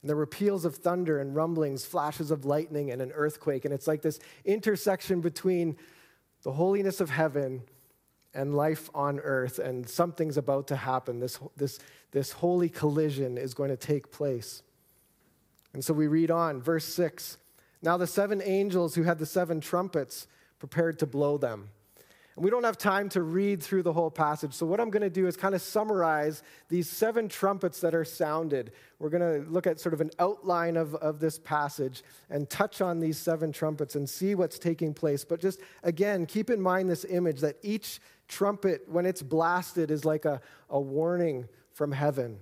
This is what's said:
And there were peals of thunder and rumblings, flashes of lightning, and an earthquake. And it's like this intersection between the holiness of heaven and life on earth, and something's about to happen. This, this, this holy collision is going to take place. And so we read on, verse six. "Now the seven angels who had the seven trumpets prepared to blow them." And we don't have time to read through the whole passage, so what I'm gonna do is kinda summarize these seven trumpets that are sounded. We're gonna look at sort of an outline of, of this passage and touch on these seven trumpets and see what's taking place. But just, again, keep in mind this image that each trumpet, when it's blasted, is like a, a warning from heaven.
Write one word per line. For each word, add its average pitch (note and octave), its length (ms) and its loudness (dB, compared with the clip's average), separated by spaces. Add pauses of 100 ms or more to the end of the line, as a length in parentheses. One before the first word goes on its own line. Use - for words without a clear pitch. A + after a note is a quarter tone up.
And C#3+ 80 -10
there D3+ 80 2
were D3+ 80 2
peals G3 380 0
of D#3+ 140 -2
thunder E3+ 420 2
and C#3 160 -4
rumblings, D#3 500 0
flashes D3+ 460 -2
of C#3+ 140 -2
lightning, D3 440 0
and B2+ 120 -4
an C3 100 -4
earthquake. D3+ 540 -2
And C#3 80 0
it's C#3 140 -4
like D#3 140 2
this D#3 180 -2 (260)
intersection G3 760 2
between E3+ 580 0 (640)
the C3+ 120 -4
holiness F#3+ 480 2
of E3+ 80 0
heaven C#3 540 0 (720)
and C#3 200 -2
life D#3 400 0
on C#3+ 240 0
earth, C3 400 -2
and B2+ 280 -4
something's D#3+ 500 0
about C#3 280 0
to C#3+ 100 -2
happen. B2+ 440 -2
This, B2 180 -4 (180)
this, C#3 220 -4 (320)
this C#3 220 0
holy F3 360 2
collision C#3+ 680 0
is B2 160 -6
going C#3 160 -2
to C3 80 -2
take D3 340 -2
place. C3 520 -6 (1080)
And C3+ 140 -8
so E3 80 0
we D3+ 140 4
read D#3+ 240 4
on, E3 280 2
verse D#3 260 0
six. - 520 -4 (460)
"Now E3 120 4
the F3+ 120 0
seven G3+ 340 0
angels F#3+ 540 2
who E3 80 2
had E3 160 2
the D#3 80 -4
seven E3 340 0
trumpets - 640 -2 (320)
prepared E3 420 -2
to D#3 60 4
blow C#3+ 320 2
them." A2 320 -2 (680)
And D3+ 80 -6
we F#3+ 60 4
don't A#3+ 140 2
have A3+ 160 2
time G3+ 300 2
to F#3 120 0
read F3+ 400 0
through F#3+ 220 0
the E3 100 2
whole E3 160 2
passage, D3+ 460 -2
so E3+ 100 -2
what F3+ 140 2
I'm A#3 100 2
gonna G3+ 220 0
do F#3 160 2
is F3 100 -2
kinda G3 220 0
summarize E3 840 0 (280)
these E3+ 200 0
seven A3 400 0
trumpets G3 520 0
that E3 120 2
are E3 100 2
sounded. D3+ 680 -2 (260)
We're D#3 120 -4
gonna E3 380 2
look E3+ 200 2
at D#3+ 120 0
sort E3 140 0
of D3+ 80 0
an D#3 160 2
outline F3 580 2
of, D#3 200 0
of D#3 240 -2
this D#3 180 0
passage C#3+ 680 -2 (280)
and D3 180 -2
touch - 320 0
on F3 180 0
these D#3+ 200 0
seven D#3+ 320 0
trumpets D3+ 440 -2
and C#3+ 140 -2
see G3 240 0
what's F3+ 240 0
taking D#3+ 380 -2
place. C#3+ 280 0
But E3 180 -4
just, F#3 180 0 (240)
again, F3+ 420 2
keep G#3+ 240 -2
in A#3 100 2
mind F#3 300 2
this E3+ 180 -2
image F3 340 0
that D3 200 0
each G#3 400 -4 (260)
trumpet, G3+ 600 0
when F3 160 2
it's F#3 160 0
blasted, E3 680 0
is D3+ 120 -2
like D#3 220 2
a, C#3+ 160 0 (300)
a C#3 80 2
warning D3 680 0 (260)
from D3 180 -2
heaven. C3 500 0